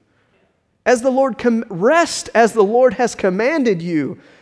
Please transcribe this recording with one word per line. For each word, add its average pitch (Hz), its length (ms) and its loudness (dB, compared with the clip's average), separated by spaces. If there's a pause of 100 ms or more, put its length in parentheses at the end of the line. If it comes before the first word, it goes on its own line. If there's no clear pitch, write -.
(840)
As 233 200 2
the 269 80 0
Lord 262 260 0
com-, 233 320 -2
rest 254 640 -2
as 220 200 2
the 214 100 4
Lord 233 320 2
has 240 180 -2
commanded 214 720 -2
you, 160 340 -4 (240)